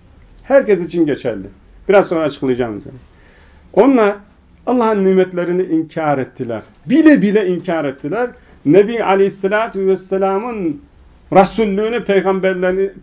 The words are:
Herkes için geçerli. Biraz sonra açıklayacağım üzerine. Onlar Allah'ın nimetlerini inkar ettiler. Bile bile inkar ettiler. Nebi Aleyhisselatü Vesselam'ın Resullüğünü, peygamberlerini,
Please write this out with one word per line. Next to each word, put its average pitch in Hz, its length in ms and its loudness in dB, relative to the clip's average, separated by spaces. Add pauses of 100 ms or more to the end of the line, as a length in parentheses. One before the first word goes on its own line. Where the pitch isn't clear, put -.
(420)
Herkes 208 440 2
için 160 200 0
geçerli. 110 400 -6 (420)
Biraz 196 180 4
sonra 165 160 -2
açıklayacağım 127 560 -4
üzerine. - 200 -18 (760)
Onlar 214 440 4 (500)
Allah'ın 220 380 0
nimetlerini 185 580 0
inkar 160 560 -2
ettiler. 117 440 -8 (240)
Bile 285 360 4
bile 202 240 0
inkar 170 380 -4
ettiler. 170 460 -6 (360)
Nebi 202 380 4
Aleyhisselatü 196 840 0
Vesselam'ın 190 920 -4 (520)
Resullüğünü, 202 720 0
peygamberlerini, 190 840 0 (120)